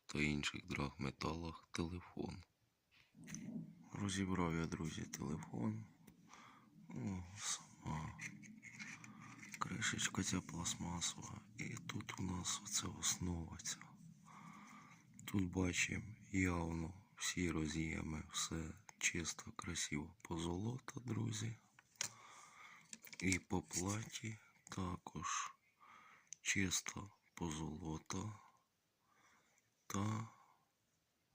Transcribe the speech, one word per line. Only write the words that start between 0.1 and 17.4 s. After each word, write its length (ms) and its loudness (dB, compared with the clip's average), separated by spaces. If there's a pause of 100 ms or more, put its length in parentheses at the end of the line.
інших 440 4
драгметалах 1040 0
телефон. 720 -2 (1500)
Розібрав 640 4
я, 100 4
друзі, 400 -2
телефон. 800 -2 (1040)
О, 340 -2 (140)
сама 840 -4 (1400)
кришечка 640 2
ця 180 4
пластмасова. 1000 -2 (160)
І 180 -4 (120)
тут 320 -4
у 40 0
нас 400 0
оце 240 0
основа 680 0
ця. 200 -4 (1500)
Тут 180 6
бачимо 720 4 (160)
явно 640 4 (220)
всі 360 2